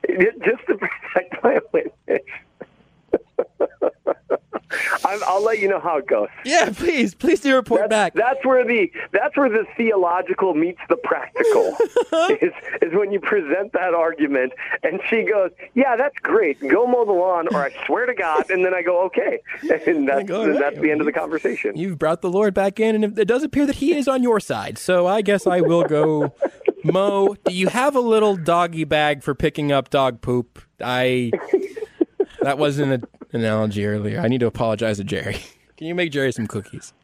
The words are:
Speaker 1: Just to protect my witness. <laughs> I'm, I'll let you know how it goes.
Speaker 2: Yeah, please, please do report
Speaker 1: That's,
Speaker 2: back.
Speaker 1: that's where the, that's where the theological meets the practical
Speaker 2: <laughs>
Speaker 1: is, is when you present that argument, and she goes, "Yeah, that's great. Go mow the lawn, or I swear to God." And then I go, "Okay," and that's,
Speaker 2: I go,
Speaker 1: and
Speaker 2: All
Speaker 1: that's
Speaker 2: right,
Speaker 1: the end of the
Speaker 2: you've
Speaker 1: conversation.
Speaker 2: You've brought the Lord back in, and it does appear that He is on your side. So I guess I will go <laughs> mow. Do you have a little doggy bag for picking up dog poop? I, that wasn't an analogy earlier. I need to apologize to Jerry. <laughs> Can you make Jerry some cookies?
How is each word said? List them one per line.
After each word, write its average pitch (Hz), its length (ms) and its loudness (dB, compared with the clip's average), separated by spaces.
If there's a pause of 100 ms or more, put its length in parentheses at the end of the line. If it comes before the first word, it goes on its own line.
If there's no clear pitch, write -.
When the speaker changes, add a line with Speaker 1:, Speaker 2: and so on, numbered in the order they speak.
Speaker 1:
Just 202 580 0
to 277 100 0
protect - 640 -6
my 262 160 4 (120)
witness. - 500 -2 (920)
<laughs> - 580 -4 (1300)
I'm, 202 200 -2
I'll 190 180 0
let 220 160 0
you 196 80 0
know 190 120 0
how 160 180 -2
it 131 100 -4
goes. 104 220 0 (160)
Speaker 2:
Yeah, 311 280 2
please, 269 400 0
please - 280 0
do 269 140 4
report 226 340 2
Speaker 1:
That's, - 0 -
Speaker 2:
back. 202 240 2
Speaker 1:
that's 262 320 0
where 254 200 4
the, 220 260 0 (200)
that's 208 260 -2
where 269 120 4
the 214 160 0 (120)
theological 185 760 2
meets 170 260 0 (100)
the - 60 4
practical - 800 0 (360)
Speaker 2:
<laughs> 349 300 2
Speaker 1:
is, - 120 0 (280)
is 165 120 0
when 202 180 0
you 202 80 -2
present 185 540 -2
that 180 200 0
argument, 147 600 0 (300)
and 170 160 -2 (100)
she 220 140 0
goes, 190 280 0 (240)
"Yeah, 247 220 4
that's 277 220 -2
great. 170 420 0
Go 180 260 2
mow 247 180 2
the 208 60 0
lawn, 175 420 2
or 143 100 0
I 135 80 -4 (140)
swear 202 200 0
to 247 80 -2
God." 165 360 0
And 185 160 2
then 185 80 2
I 180 80 -2
go, 175 240 2
"Okay," 233 340 -2 (460)
and 147 220 2
that's, 139 120 2
Speaker 2:
I 139 40 -4
go, 190 200 -4
Speaker 1:
and 151 100 2
Speaker 2:
All 143 60 2
Speaker 1:
that's 143 160 0
Speaker 2:
right, 147 60 -6
Speaker 1:
the 156 100 2
end 151 100 0
of 147 40 0
the 151 60 0
Speaker 2:
you've - 80 -8
Speaker 1:
conversation. 151 580 -4
Speaker 2:
You've 175 220 -6
brought 165 220 0
the 185 80 -4
Lord 196 240 2
back 196 260 0
in, 220 240 2
and 214 160 -4
it 208 80 4
does 247 160 2
appear 285 220 0
that 277 120 0
He 302 180 2
is 277 120 0
on 262 160 2
your 226 160 4
side. 110 380 -6
So 180 280 2
I 202 160 2
guess 196 240 0
I 180 160 4
will 170 220 4
go 151 500 2 (260)
<laughs> - 260 -2
mow. 196 580 2
Do 180 100 -2
you 185 140 0
have 262 280 0
a 254 60 4
little 214 360 4
doggy 170 480 0
bag 151 360 0
for 143 140 -4
picking 147 380 -2
up 135 160 0
dog 131 320 0
poop? 123 400 -4 (180)
I, 127 520 0 (1120)
that 139 160 0
wasn't 143 340 0
an 123 120 -2 (300)
analogy 107 520 0
earlier. 104 340 -2
I 143 80 0
need 127 120 2
to 120 80 2
apologize 110 500 -2
to 101 60 -6
Jerry. 98 340 -4 (200)
<laughs> - 200 -20
Can 160 80 -12
you 170 80 -6
make 175 180 -2
Jerry 135 220 0
some 110 140 -6
cookies? - 440 -10 (120)